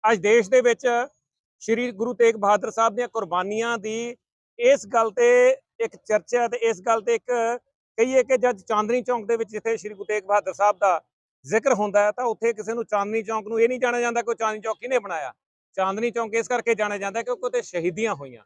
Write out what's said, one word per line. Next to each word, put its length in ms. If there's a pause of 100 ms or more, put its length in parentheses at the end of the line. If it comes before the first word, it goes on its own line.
ਅੱਜ 160
ਦੇਸ਼ 300
ਦੇ 120
ਵਿੱਚ 260 (760)
ਸ਼੍ਰੀ 280
ਗੁਰੂ 220
ਤੇਗ 220
ਬਹਾਦਰ 360
ਸਾਹਿਬ 240
ਦੀਆਂ 120
ਕੁਰਬਾਨੀਆਂ 680
ਦੀ 380 (440)
ਇਸ 280
ਗੱਲ 240
ਤੇ 160 (520)
ਇੱਕ 180
ਚਰਚਾ 500
ਤੇ 100 (120)
ਇਸ 120
ਗੱਲ 200
ਤੇ 140
ਇੱਕ 160 (680)
ਕਹੀਏ 260
ਕਿ 140
ਜਦ 220
ਚਾਂਦਨੀ 420
ਚੌਂਕ 260
ਦੇ 100
ਵਿੱਚ 120
ਜਿੱਥੇ 280
ਸ਼੍ਰੀ 160
ਗੁਰੂ 120
ਤੇਗ 180
ਬਹਾਦਰ 300
ਸਾਹਿਬ 240
ਦਾ 240 (440)
ਜ਼ਿਕਰ 280
ਹੁੰਦਾ 300
ਹੈ 80
ਤਾਂ 140
ਉੱਥੇ 280
ਕਿਸੇ 200
ਨੂੰ 120
ਚਾਂਦਨੀ 380
ਚੌਂਕ 240
ਨੂੰ 140
ਇਹ 80
ਨਹੀਂ 100
ਜਾਣਿਆ 220
ਜਾਂਦਾ 200
ਕਿ 140
ਚਾਂਦਨੀ 260
ਚੌਕ 180
ਕਿਹਨੇ 200
ਬਣਾਇਆ। 340 (440)
ਚਾਂਦਨੀ 340
ਚੌਂਕ 240
ਇਸ 120
ਕਰਕੇ 280
ਜਾਣਿਆ 220
ਜਾਂਦਾ 240
ਕਿਉਂਕਿ 240
ਉੱਥੇ 160
ਸ਼ਹੀਦੀਆਂ 540
ਹੋਈਆਂ। 300